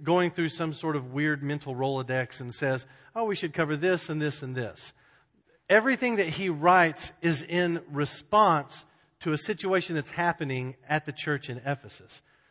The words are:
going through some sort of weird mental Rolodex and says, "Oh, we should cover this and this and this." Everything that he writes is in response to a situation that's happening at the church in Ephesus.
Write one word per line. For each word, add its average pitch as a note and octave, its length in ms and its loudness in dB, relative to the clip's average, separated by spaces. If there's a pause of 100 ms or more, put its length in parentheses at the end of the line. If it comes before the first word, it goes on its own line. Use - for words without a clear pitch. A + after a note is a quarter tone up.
going E3+ 280 4
through E3 180 -2
some D#3 240 -4
sort D#3 220 -4
of B2+ 180 -6
weird D3 280 0
mental C#3+ 340 -4
Rolodex C3 680 -2
and A#2+ 120 -10
says, C3 320 -2 (300)
"Oh, A3+ 100 0
we G#3 100 0
should E3 180 -6
cover D3+ 240 0
this F3 320 0
and D#3 120 -2
this D3 220 -4
and B2+ 120 -8
this." - 380 -8 (760)
Everything A#3 480 4
that F3 120 2
he F3+ 200 -2
writes E3 640 4 (100)
is D#3+ 200 2
in F3 400 0 (100)
response D3 920 2 (340)
to D#3+ 140 -2
a D3+ 40 0
situation F#3 580 -2
that's D3 160 -4
happening C3+ 640 -2 (120)
at D3+ 180 0
the D3 60 -8
church C#3+ 380 -6
in A#2+ 100 -8
Ephesus. - 600 -10 (300)